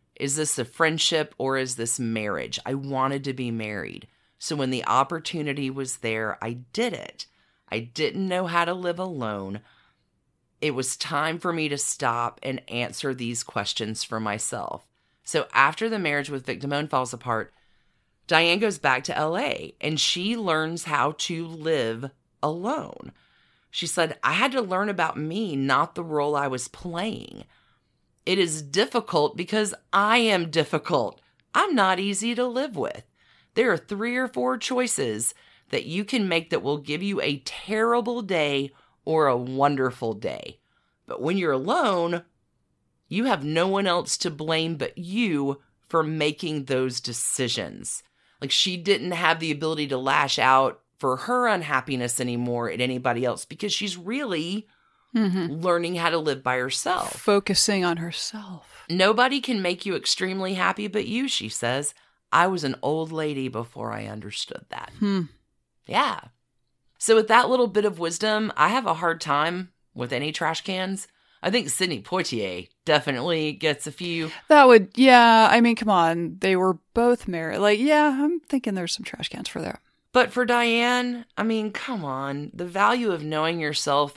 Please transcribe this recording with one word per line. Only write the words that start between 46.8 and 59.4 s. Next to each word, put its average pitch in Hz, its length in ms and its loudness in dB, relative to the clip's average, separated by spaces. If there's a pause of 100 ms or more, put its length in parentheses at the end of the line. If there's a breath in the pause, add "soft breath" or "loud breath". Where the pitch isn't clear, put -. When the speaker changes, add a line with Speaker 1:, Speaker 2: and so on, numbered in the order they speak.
Speaker 1:
decisions." 113 1000 -4 (380)
Like, 139 100 -6
she - 240 2
didn't 180 360 0
have 165 280 2
the 160 120 -2
ability 151 360 -2
to 135 100 -2
lash 139 400 2
out 131 440 4 (160)
for 131 180 0
her 247 320 0
unhappiness 143 720 0
anymore 120 500 -2
at 107 120 -4
anybody 127 440 0
else 117 200 -2
because 196 280 -6
she's 190 240 -4
really 196 720 -4 (480)
Speaker 2:
Mm-hmm. 180 460 0
Speaker 1:
learning 175 340 0
how 170 140 0
to 165 80 2
live 147 240 0
by 127 160 0
herself. 135 560 -2
Speaker 2:
Focusing 202 720 2
on 170 120 0
herself. 175 920 -10
Speaker 1:
Nobody 220 520 4